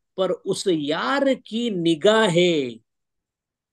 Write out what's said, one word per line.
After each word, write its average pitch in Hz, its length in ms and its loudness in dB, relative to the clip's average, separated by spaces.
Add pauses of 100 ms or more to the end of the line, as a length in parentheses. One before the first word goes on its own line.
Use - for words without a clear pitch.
(180)
पर 185 140 0
उस - 360 -6
यार 202 680 0
की 233 360 -6
निगाहें 170 1080 2 (920)